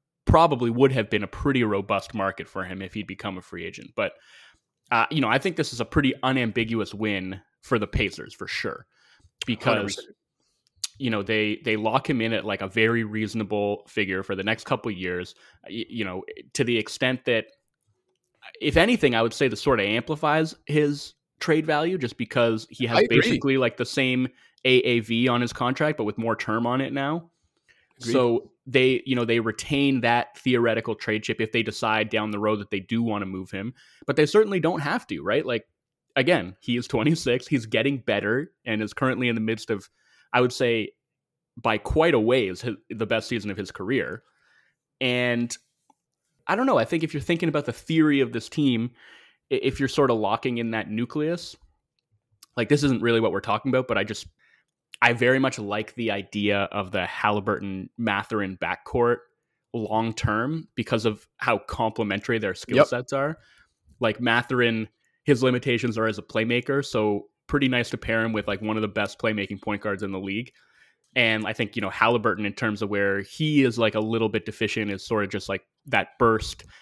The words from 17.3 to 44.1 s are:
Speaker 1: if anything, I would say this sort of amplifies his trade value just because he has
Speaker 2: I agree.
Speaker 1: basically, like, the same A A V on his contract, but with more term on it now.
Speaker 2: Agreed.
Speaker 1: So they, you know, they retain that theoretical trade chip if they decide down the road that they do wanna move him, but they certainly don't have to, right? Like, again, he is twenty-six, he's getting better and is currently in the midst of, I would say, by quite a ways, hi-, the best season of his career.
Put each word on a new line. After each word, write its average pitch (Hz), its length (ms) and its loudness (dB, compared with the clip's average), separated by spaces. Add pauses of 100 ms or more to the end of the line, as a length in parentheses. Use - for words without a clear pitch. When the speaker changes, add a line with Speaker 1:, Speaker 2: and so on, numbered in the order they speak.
Speaker 1:
if 139 180 2
anything, 175 360 4
I 113 80 4
would 113 120 2
say 143 140 2
this - 140 -2
sort 127 180 4
of 98 60 2
amplifies 151 680 0 (100)
his 147 480 0 (260)
trade 156 260 2
value 160 320 0
just 127 200 -6
because 117 520 0
he - 180 -6
has 120 100 2
Speaker 2:
I 185 40 6
agree. - 160 6
Speaker 1:
basically, 143 400 2
like, 123 200 2
the 120 80 0
same 127 420 0 (380)
A 127 120 8
A 123 240 4
V 117 260 2
on 120 140 2
his 120 120 -2
contract, 147 440 0
but 113 80 -2
with 104 120 -4
more 113 180 0
term 113 300 -2
on 127 160 0
it 135 120 -6
now. 147 360 -4 (720)
Speaker 2:
Agreed. 120 140 -4
Speaker 1:
So 120 380 2 (140)
they, 131 400 2
you 131 100 -2
know, 120 100 0
they 117 140 0
retain 135 640 -2
that 117 360 0
theoretical 117 580 0
trade 107 280 -4
chip - 160 -4
if 110 120 -2
they 117 100 0
decide 110 480 -2
down 107 220 -2
the 104 80 -6
road 107 200 0
that 101 120 -10
they 101 80 -2
do 113 240 -2
wanna 104 240 -2
move 95 240 -10
him, 104 240 -8 (320)
but 139 80 -2
they 156 100 6
certainly 202 340 4
don't 160 220 0
have 156 260 -4
to, 82 140 -8
right? 107 240 0
Like, 120 220 -4 (480)
again, 131 440 2
he 120 180 -2
is 120 100 -4
twenty-six, 131 600 2
he's 123 180 0
getting 120 340 0
better 110 520 0 (140)
and 107 160 -2
is 104 120 -6
currently 127 340 0
in 117 80 0
the 113 60 -2
midst 110 280 -4
of, 101 200 -4 (440)
I 123 80 6
would 127 120 2
say, 117 380 0 (680)
by 113 200 2
quite 156 360 2
a 123 60 6
ways, 107 420 2
hi-, 117 140 -6 (140)
the 110 160 -4
best 110 220 -2
season 104 220 -4
of 95 80 -6
his 98 140 -8
career. 98 520 -4 (760)